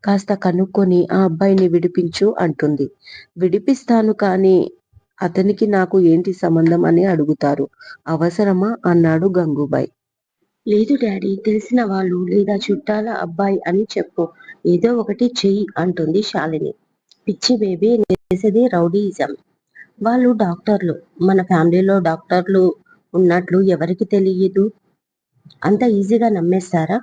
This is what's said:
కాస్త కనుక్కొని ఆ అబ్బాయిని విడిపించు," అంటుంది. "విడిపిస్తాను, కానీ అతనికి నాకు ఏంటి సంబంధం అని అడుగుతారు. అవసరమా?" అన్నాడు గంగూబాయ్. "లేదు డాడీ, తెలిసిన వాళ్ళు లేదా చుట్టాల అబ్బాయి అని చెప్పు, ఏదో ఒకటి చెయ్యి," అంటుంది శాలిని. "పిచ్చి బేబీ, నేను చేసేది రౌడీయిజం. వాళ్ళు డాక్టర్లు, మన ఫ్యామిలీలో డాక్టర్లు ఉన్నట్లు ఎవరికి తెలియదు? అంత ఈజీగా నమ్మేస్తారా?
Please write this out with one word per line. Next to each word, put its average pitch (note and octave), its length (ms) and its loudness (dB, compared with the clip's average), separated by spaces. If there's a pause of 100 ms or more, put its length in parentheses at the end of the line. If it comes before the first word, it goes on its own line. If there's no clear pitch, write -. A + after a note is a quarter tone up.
కాస్త G3+ 320 -2
కనుక్కొని F#3 640 0 (140)
ఆ F#3 120 0
అబ్బాయిని F#3+ 440 2
విడిపించు," F3 580 -2 (140)
అంటుంది. D3 460 -2 (500)
"విడిపిస్తాను, G#3+ 760 0
కానీ F#3+ 440 2 (640)
అతనికి F#3+ 480 0
నాకు F#3+ 340 0
ఏంటి F3 320 4
సంబంధం E3+ 520 2
అని E3 200 4
అడుగుతారు. D3 600 0 (420)
అవసరమా?" F#3 640 0 (160)
అన్నాడు E3+ 420 2
గంగూబాయ్. D3 600 -2 (760)
"లేదు A3 280 0
డాడీ, G3 420 -4
తెలిసిన G#3+ 480 -2
వాళ్ళు F#3+ 420 -2
లేదా G3+ 300 0
చుట్టాల G#3+ 520 -4 (100)
అబ్బాయి F#3+ 480 -4
అని F#3+ 180 0
చెప్పు, - 400 -6 (420)
ఏదో F3 300 2
ఒకటి G#3+ 360 -2
చెయ్యి," G3 320 0 (120)
అంటుంది F3 460 -2
శాలిని. D#3+ 500 -6 (540)
"పిచ్చి G#3+ 300 -2
బేబీ, G3 400 0
నేను G3+ 260 -2
చేసేది G3+ 440 0
రౌడీయిజం. E3+ 680 -2 (680)
వాళ్ళు B3 360 2
డాక్టర్లు, F#3 560 -2 (260)
మన F#3+ 220 4
ఫ్యామిలీలో F3+ 580 2
డాక్టర్లు F3+ 640 0 (500)
ఉన్నట్లు F3+ 520 2
ఎవరికి F3+ 380 -2
తెలియదు? F#3+ 600 0 (1000)
అంత G3+ 280 2
ఈజీగా G#3+ 380 0
నమ్మేస్తారా? F3+ 760 -2